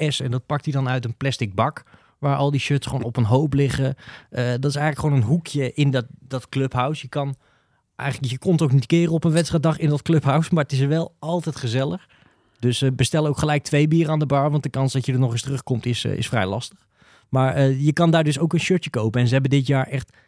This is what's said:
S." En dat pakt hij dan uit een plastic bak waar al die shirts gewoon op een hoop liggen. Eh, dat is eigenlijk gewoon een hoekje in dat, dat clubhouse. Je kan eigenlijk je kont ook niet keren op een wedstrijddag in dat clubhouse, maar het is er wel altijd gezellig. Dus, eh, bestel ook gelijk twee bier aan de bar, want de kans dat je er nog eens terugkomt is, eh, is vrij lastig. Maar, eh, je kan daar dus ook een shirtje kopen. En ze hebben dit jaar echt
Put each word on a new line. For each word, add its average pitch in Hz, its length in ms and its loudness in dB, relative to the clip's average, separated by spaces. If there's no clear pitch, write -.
S." 135 120 -4
En 120 100 -4
dat 123 160 -4
pakt 143 180 -4
hij 151 100 -2
dan 135 140 0
uit 127 160 -2
een 113 120 -6
plastic 123 380 -4
bak 117 280 -2
waar 139 180 0
al 139 140 0
die 139 100 0
shirts - 260 -2
gewoon 123 160 -4
op 117 140 -6
een 123 80 2
hoop 135 300 2
liggen. 139 400 0
Eh, 123 140 -4
dat 123 200 -2
is 143 120 -2
eigenlijk 147 220 -2
gewoon 143 180 0
een 123 120 4
hoekje 143 440 -2
in 143 180 2
dat, 127 160 0
dat 131 200 -8
clubhouse. 135 540 -2
Je 131 60 -16
kan 139 280 -4
eigenlijk 131 360 -6
je 131 60 -8
kont 170 240 2
ook 135 100 2
niet 135 140 4
keren 170 260 2
op 165 120 0
een 165 80 2
wedstrijddag 156 460 2
in - 100 0
dat 143 140 0
clubhouse, 156 520 2
maar 156 80 2
het 135 100 -4
is 131 80 0
er 139 80 2
wel 160 300 -2
altijd 160 380 -4
gezellig. 135 520 -4
Dus, 120 240 0
eh, 135 100 2
bestel 151 340 0
ook 143 120 -2
gelijk 151 240 0
twee 151 260 2
bier 160 220 2
aan 156 80 0
de 151 80 0
bar, 143 240 2
want 147 120 0
de 143 60 -8
kans 135 240 -2
dat 131 140 -2
je 135 60 0
er 127 60 2
nog 127 140 2
eens 117 100 -2
terugkomt 131 440 -4
is, 120 180 -2
eh, 104 120 -2
is - 120 -4
vrij 104 180 0
lastig. - 400 -8
Maar, 131 260 0
eh, 135 300 2
je 151 80 4
kan 165 180 4
daar 160 140 4
dus 147 140 0
ook 160 140 0
een 165 80 2
shirtje - 300 0
kopen. 110 300 0
En 123 60 4
ze 117 60 2
hebben 131 180 2
dit 139 160 2
jaar 135 200 0
echt - 300 -10